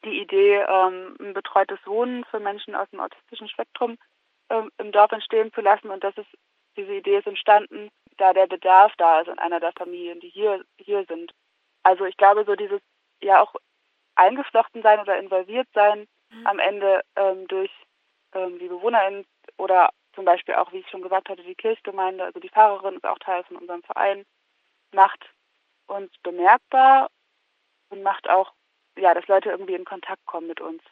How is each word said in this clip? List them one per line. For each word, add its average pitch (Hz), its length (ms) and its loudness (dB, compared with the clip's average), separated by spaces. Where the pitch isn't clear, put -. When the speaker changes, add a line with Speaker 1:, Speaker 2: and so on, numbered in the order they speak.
Speaker 1:
die 208 180 -8
Idee, 202 360 2
ähm, 185 640 -2
ein 196 140 -14
betreutes 196 520 -4
Wohnen 240 400 -6
für 220 140 -10
Menschen 202 360 -10
aus 196 160 -6
dem 196 80 -18
autistischen 208 480 -14
Spektrum, 233 500 -8
ähm, 220 280 -6
im 208 140 -12
Dorf 208 220 4
entstehen 220 400 -4
zu - 80 -8
lassen. 208 280 0
Und 190 140 -12
das 196 140 -6
ist, 208 100 -16
diese 196 180 -10
Idee 196 240 -2
ist 202 100 -4
entstanden, 208 640 0
da 190 160 4
der 190 140 4
Bedarf 190 500 6
da 165 240 4
ist 175 80 -8
in - 100 -14
einer 170 220 -4
der 170 100 -4
Familien, 175 480 -14
die 175 100 -20
hier, 196 340 -4
hier 196 280 -6
sind. 170 260 -14
Also 185 220 4
ich - 120 -10
glaube, 208 280 6
so 202 100 -2
dieses 202 260 -8
ja 196 200 6
auch - 140 0
eingeflochten 226 680 2
sein 214 160 6
oder 202 180 -4
involviert 190 560 -6
sein 208 340 0
Speaker 2:
Mhm. 226 160 -8
Speaker 1:
am 196 120 -4
Ende, 196 420 0
ähm, 190 320 -2
durch, 190 240 -6
ähm, 185 240 -8
die 180 100 -14
BewohnerInnen 196 580 -2
oder 185 340 2
zum 190 100 -8
Beispiel 180 300 0
auch, 185 160 -2
wie 190 80 -14
ich 180 100 -20
schon 185 120 -16
gesagt 185 280 -6
hatte, 180 140 -14
die 180 120 -18
Kirchgemeinde, 190 680 -6
also 175 160 -12
die 180 100 -18
Pfarrerin 196 460 4
ist 185 100 -14
auch - 140 -4
Teil 180 240 -6
von 180 140 -20
unserem 175 260 -16
Verein, 202 420 -4
macht - 360 4
uns 196 240 -12
bemerkbar 254 880 4
und 196 120 -18
macht 196 280 -6
auch, 190 240 0
ja, 185 160 4
dass 170 140 -4
Leute 196 220 2
irgendwie 185 260 -6
in 180 100 -10
Kontakt 190 400 -16
kommen 165 220 -12
mit 165 140 -12
uns. 165 200 -14